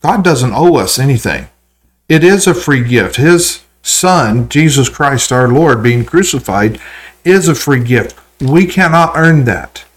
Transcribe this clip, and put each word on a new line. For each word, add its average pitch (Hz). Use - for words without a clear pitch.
God 185
doesn't 127
owe 156
us 95
anything. 127
It 160
is 190
a 180
free 135
gift. 120
His 170
Son, 120
Jesus 139
Christ 139
our 127
Lord, 127
being 120
crucified, 113
is 180
a 156
free 131
gift. 120
We 147
cannot 170
earn 160
that. 87